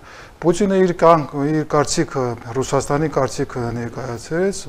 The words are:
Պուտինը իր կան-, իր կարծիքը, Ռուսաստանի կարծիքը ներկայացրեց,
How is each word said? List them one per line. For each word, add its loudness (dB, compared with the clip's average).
Պուտինը 2
իր 4
կան-, 6
իր 0
կարծիքը, 0
Ռուսաստանի 0
կարծիքը -2
ներկայացրեց, -4